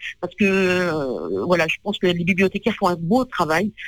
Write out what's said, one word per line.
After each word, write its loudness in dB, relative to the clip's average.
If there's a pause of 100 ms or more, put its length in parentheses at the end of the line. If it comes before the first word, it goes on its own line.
(220)
parce -8
que, 2
euh, 0
voilà, 2
je -4
pense -4
que -2
les 0
bibliothécaires 0
font 2
un 2
beau 2
travail 0 (140)